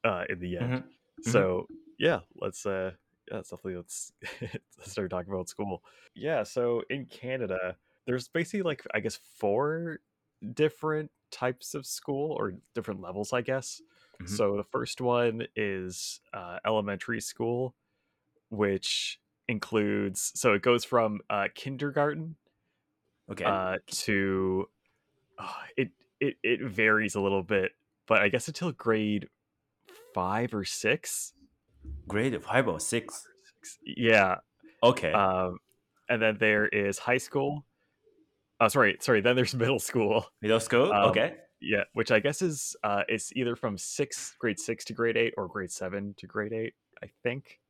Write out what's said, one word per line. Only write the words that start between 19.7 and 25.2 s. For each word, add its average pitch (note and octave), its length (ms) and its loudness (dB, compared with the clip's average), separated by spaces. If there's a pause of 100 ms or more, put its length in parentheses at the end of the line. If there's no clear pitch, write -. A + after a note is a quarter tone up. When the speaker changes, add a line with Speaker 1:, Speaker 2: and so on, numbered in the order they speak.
Speaker 1:
so A#2 220 2
it G2 80 0
goes A#2+ 200 4
from, A2 360 2 (100)
uh, G2+ 240 0
kindergarten, D3 840 -2 (960)
Speaker 2:
Okay. G2+ 140 -6
Speaker 1:
uh, F#2+ 400 0
to, F#2+ 840 0 (680)